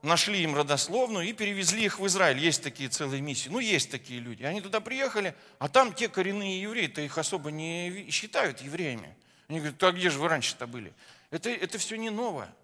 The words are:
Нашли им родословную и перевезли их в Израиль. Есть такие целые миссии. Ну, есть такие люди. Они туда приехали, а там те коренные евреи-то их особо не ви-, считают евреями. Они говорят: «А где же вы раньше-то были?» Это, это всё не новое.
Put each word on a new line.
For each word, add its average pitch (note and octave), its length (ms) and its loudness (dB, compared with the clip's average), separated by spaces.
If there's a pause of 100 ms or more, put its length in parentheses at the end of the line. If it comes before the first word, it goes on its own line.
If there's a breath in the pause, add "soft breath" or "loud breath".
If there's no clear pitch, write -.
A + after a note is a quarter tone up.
Нашли F3 400 4
им D#3 140 2
родословную E3+ 720 2
и A3+ 60 -4
перевезли G3 520 0
их F#3+ 140 0
в G3 80 0
Израиль. F3 320 4
Есть D#3 240 2
такие C3+ 260 -6
целые C#3 320 -2
миссии. C#3 280 -4
Ну, G#3 100 -2
есть G#3+ 320 2
такие B2 280 -8
люди. A#2+ 240 -10
Они F3 180 -4
туда G3 180 -2
приехали, A3 560 -2 (240 loud breath)
а - 80 -2
там B3+ 260 6
те A3+ 160 -2
коренные G3 520 0
евреи-то G3+ 400 -2
их D3 160 -4
особо D3+ 340 -2
не E3 380 -4
ви-, F#3 200 -10
считают F3 520 0
евреями. C3+ 540 -6 (320 soft breath)
Они D#3 120 -4
говорят: D3+ 240 -2
«А F#3 80 8
где F3+ 180 4
же C#3+ 80 2
вы D#3 120 2
раньше-то C3 360 0
были?» A#2 280 -12 (360 loud breath)
Это, E3+ 200 -4
это G3 280 -4
всё A3 200 -4
не A3+ 120 -4
новое. G#3 420 -4 (120)